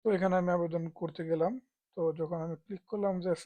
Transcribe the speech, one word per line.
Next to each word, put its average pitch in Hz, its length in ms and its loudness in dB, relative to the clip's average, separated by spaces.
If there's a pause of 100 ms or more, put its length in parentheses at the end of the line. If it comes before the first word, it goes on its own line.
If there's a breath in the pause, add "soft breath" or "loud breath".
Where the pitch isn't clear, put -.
তো 233 140 0
এখানে 185 260 2
আমি 180 160 2
আবেদন 170 260 0 (180)
করতে 165 200 -6 (100)
গেলাম, 165 200 4 (440)
তো 185 60 -4 (180)
যখন 165 260 -4
আমি 165 180 -6
ক্লিক 196 280 -10
করলাম 196 220 0 (120)
যে 185 60 2 (140)